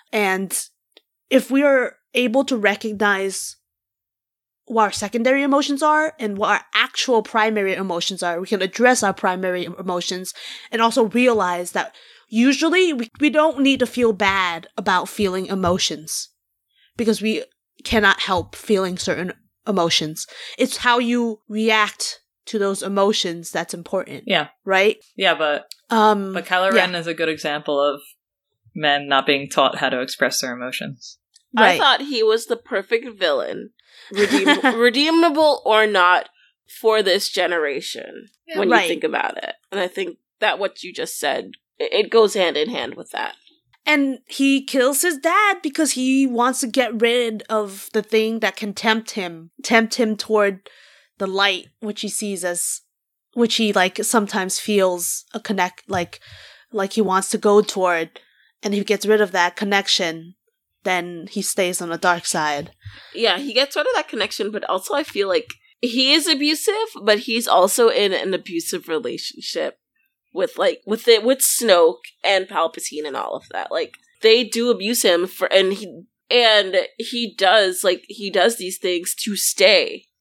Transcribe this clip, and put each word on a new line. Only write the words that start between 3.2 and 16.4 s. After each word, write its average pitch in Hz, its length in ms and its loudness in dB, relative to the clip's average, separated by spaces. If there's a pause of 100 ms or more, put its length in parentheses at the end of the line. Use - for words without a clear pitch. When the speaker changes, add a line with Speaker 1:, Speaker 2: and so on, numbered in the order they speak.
Speaker 1:
what 220 180 0
our 196 80 2
secondary 240 520 0
emotions 277 400 0
are 302 360 2
and 208 180 -6
what 202 140 0
our - 100 2 (120)
actual 226 500 2
primary 214 500 0
emotions 180 500 -6
are, 175 160 -2
we 185 80 -8
can 196 140 -2
address 233 420 2
our 196 100 0
primary 185 520 -2
em-, 175 120 -10
emotions 180 560 -6 (380)
and 226 100 0
also 233 240 4
realize 196 640 0
that - 220 -4 (360)
usually 285 640 2
we, 233 160 -6 (100)
we 302 100 4
don't 302 300 2
need 269 200 2
to 247 80 0
feel 233 260 2
bad 185 540 -2 (100)
about 196 320 0
feeling 190 380 -4
emotions 175 800 -2 (680)